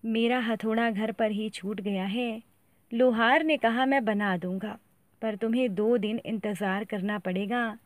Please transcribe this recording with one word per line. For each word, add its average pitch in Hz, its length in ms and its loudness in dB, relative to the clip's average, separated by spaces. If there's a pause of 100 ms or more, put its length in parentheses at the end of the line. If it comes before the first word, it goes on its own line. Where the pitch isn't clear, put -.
मेरा 233 340 2
हथौड़ा 226 520 0
घर 220 200 -2
पर 220 200 0
ही 214 180 -4
छूट 202 320 -8
गया 190 240 -2
है।" 226 380 -4 (500)
लोहार 240 500 4
ने 311 140 2
कहा, 226 280 2
"मैं 269 200 2
बना 202 320 2
दूंगा, 190 420 -6 (420)
पर 220 140 -4
तुम्हें 226 400 0
दो 220 220 2
दिन 214 280 -2
इंतज़ार 202 580 -4
करना 208 360 -4
पड़ेगा 208 680 -4